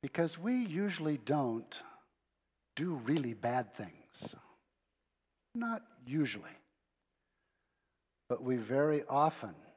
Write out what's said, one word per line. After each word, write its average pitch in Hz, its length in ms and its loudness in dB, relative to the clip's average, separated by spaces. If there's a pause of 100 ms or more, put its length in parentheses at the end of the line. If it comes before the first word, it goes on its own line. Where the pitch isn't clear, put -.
Because 165 380 0
we 240 260 0
usually 165 540 0
don't 123 640 0 (920)
do 170 180 0
really 127 400 2
bad 117 400 0
things. - 600 -12 (1200)
Not 233 280 -2 (220)
usually. 123 500 0 (1700)
But 120 160 -2
we 127 120 2
very 143 500 2
often 139 500 2 (200)